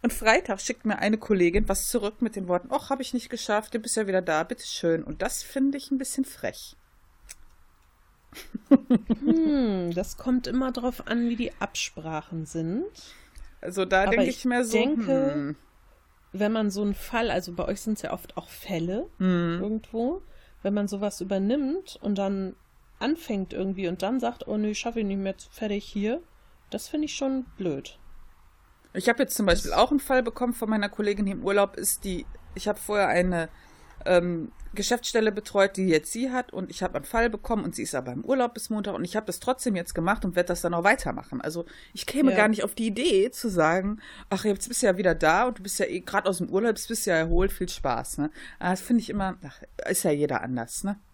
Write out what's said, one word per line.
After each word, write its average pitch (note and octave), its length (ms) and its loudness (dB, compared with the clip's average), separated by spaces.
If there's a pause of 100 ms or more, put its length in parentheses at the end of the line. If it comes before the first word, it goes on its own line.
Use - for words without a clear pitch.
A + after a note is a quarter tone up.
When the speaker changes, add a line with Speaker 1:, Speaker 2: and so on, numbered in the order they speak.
Speaker 1:
Und A#3 100 2
Freitag A3 480 2
schickt - 260 -6
mir G#3+ 120 0
eine G#3+ 200 2
Kollegin F#3+ 500 4
was - 200 0
zurück G#3 340 -2
mit A3 140 -2
den F#3 120 -6
Worten, F3+ 240 0
„Och, - 180 -2
hab C4+ 100 -2
ich B3+ 140 -8
nicht B3 160 -4
geschafft, G#3+ 440 -2
du A#3 60 0
bist A3 160 -4
ja G#3+ 100 0
wieder F#3 160 2
da, E3 220 2
bitteschön.“ - 600 -2
Und - 180 -8
das - 200 -4
finde C#4 360 0
ich - 120 -10
ein C#4 80 0
bisschen C4+ 260 -2
frech. - 520 -10 (2500)
Speaker 2:
Hm, C4+ 680 2
das F3+ 220 -4
kommt B3+ 300 0
immer C4 260 0
drauf B3+ 340 -4
an, A#3+ 220 0
wie A#3 80 -2
die A#3 240 -4
Absprachen D#3+ 840 -6
sind. E3+ 400 -4 (760)
Speaker 1:
Also F#3 240 -2
da F#3+ 220 4
Speaker 2:
Aber A#3 100 4
Speaker 1:
denk G3 100 6
Speaker 2:
ich B3 100 0
Speaker 1:
ich - 80 -14
mir B3 200 2
so, A3+ 80 -2
Speaker 2:
denke, A#3+ 220 4
Speaker 1:
hm. C#4 640 2 (760)
Speaker 2:
wenn G#3 200 2
man A3 180 2
so G3 120 -4
einen G3+ 120 0
Fall, A3+ 360 -2
also F3 220 -2
bei F3 140 -4
euch G3+ 140 -4
sind's G#3+ 220 -4
ja - 100 -4
oft - 240 -10
auch - 120 -10
Fälle F#3 600 -4 (100)
Speaker 1:
Hm. F3 460 2
Speaker 2:
irgendwo, A3+ 580 -4 (400)
wenn G3+ 120 0
man G3+ 140 0
sowas G3+ 320 -4
übernimmt B3 840 -2
und G#3 140 0
dann G3 400 -2 (420)
anfängt A3 540 -2
irgendwie F#3+ 360 -2
und F3+ 140 -4
dann A#3 180 0
sagt, A#3+ 280 -4
„Oh G#3+ 100 -2
nö, G#3+ 160 0
schaff A#3 220 -4
ich A3+ 100 0
nicht G3 120 -2
mehr, G3 160 -2 (160)
fertig, G#3 340 -4
hier“, A3 380 -2 (480)
das - 180 -8
finde D4+ 180 -2
ich D4 80 -8
schon C4+ 300 -2 (120)
blöd. D#3 420 -4 (960)
Speaker 1:
Ich F#3 140 2
hab A#3 100 4
jetzt - 180 2
zum G#3 100 2
Speaker 2:
Das F3+ 160 6
Speaker 1:
Beispiel - 100 -4
auch G#3+ 180 6
einen C#4+ 100 4
Fall B3+ 220 2
bekommen A#3+ 320 -2
von A3 140 -4
meiner G#3+ 200 2
Kollegin, G#3 380 0
die G3 60 -2
im - 120 -6
Urlaub G3+ 320 4
ist, - 280 -2
die, F#3 220 -4 (280)
ich G3+ 140 -4
hab G3+ 100 0
vorher G3+ 300 2
eine, F3 400 2 (560)
ähm, F3 480 4 (220)
Geschäftsstelle A3 580 2
betreut, G3 440 2
die F#3+ 100 2
jetzt D#3+ 260 4
sie B3 180 -2
hat B3 220 -4
und F#3 180 -6
ich - 120 -8
hab F#3 120 -2
einen C#3+ 100 -4
Fall A3+ 260 0
bekommen G#3+ 340 -4
und E3+ 100 -4
sie A2 80 -6
ist - 120 -6
aber B2 180 -4
im C3+ 120 -6
Urlaub B3 300 0
bis - 160 -10
Montag G#3 240 -4
und D#3+ 100 -2
ich F3+ 120 -4
hab G#3+ 100 -4
das F3 120 -6
trotzdem A#3+ 380 0
jetzt - 180 -6
gemacht F#3 300 0
und F3+ 100 -2
werd F3 160 2
das F3 120 -2
dann E3+ 120 0
auch E3+ 100 0
weitermachen. C3+ 580 0
Also E3 240 -6 (260)
ich - 140 -10
käme C4+ 260 4
Speaker 2:
Ja. F#3+ 40 4
Speaker 1:
gar G#3+ 120 6
nicht A3 160 0
auf G#3 100 -4
die A3+ 120 -2
Idee A3 440 4
zu - 200 -6
sagen, F#3 500 2 (300)
„Ach, G3 160 -2
jetzt G3 220 0
bist B3 140 -2
du B3+ 40 4
ja F#3 100 6
wieder F3+ 180 4
da E3 320 4
und B3 120 -4
du F#3+ 40 -14
bist G3 160 -6
ja G3 80 2
eh F3+ 140 -4
grad G3 260 0
aus F#3+ 120 0
dem C4+ 120 -4
Urlaub, G#3+ 240 2 (140)
bist - 180 -4
ja F3+ 100 2
erholt, E3+ 360 4
viel F3+ 160 -4
Spaß“, - 500 -4
ne? D3 120 0 (280)
Aber F3+ 120 -2
das F#3 100 0
finde A#3 220 2
ich - 80 -10
immer, F#3+ 260 -2 (100)
ach, - 160 -16 (260)
ist - 160 0
ja F3 60 4
jeder D3 300 2
anders, B2 440 -6
ne? G3+ 140 -2 (160)